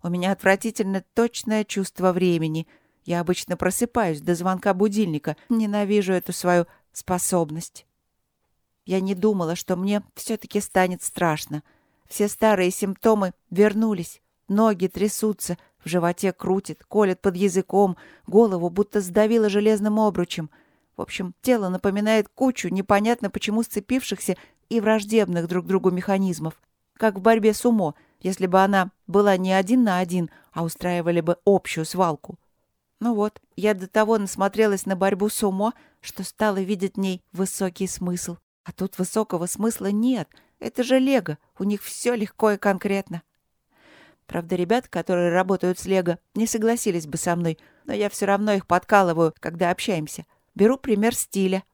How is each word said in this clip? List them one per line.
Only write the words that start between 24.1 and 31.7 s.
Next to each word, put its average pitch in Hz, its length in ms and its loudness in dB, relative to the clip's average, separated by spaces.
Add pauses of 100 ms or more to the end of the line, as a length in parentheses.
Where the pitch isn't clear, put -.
и 226 120 0
враждебных 202 680 2
друг 175 200 -2
другу 185 260 2
механизмов. 180 680 -2 (340)
Как 214 200 2
в 196 60 -8
борьбе 220 340 4
сумо, 208 400 2 (260)
если 185 260 -2
бы 185 140 4
она 196 320 2 (160)
была 202 280 4
не 185 160 0
один 196 300 2
на 190 160 2
один, 180 320 -2 (220)
а 165 100 -4
устраивали 175 580 -2
бы 170 240 0
общую 185 400 2